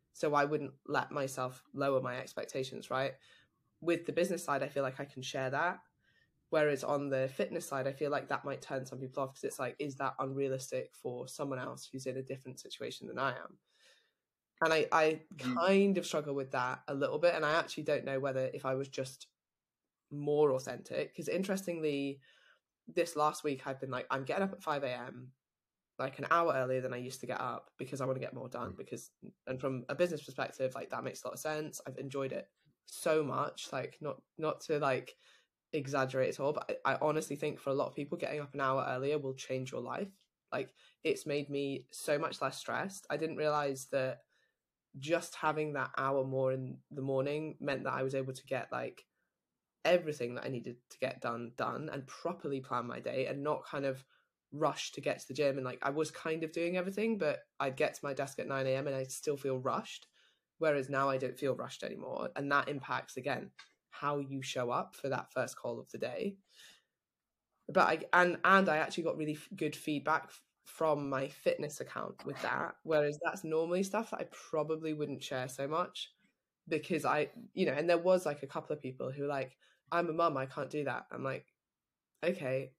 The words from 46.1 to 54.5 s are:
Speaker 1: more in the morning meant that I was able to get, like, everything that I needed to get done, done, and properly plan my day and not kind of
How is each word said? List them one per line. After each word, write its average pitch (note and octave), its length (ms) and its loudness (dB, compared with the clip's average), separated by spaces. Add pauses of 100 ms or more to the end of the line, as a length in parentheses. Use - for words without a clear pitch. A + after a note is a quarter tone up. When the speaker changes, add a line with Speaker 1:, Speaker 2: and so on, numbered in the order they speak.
Speaker 1:
more C3 300 2
in C3 380 -6
the C#3 120 -8
morning C#3+ 580 0
meant C#3 240 -2
that B2+ 100 0
I C3 80 0
was C3+ 120 0
able C3 200 -2
to - 120 -16
get, B2 240 -4
like, B2 360 -6 (800)
everything D#3 500 4
that - 120 -6
I - 20 -4
needed B2 300 -6 (100)
to - 100 -20
get - 220 -2
done, A#2+ 360 -4
done, B2+ 340 -2
and C3+ 160 -6
properly D3+ 520 -4
plan B2 280 -2
my A#2+ 140 -6
day B2+ 260 0
and C#3 160 -4
not D3 240 0
kind C#3 180 -4
of C3+ 180 -2 (480)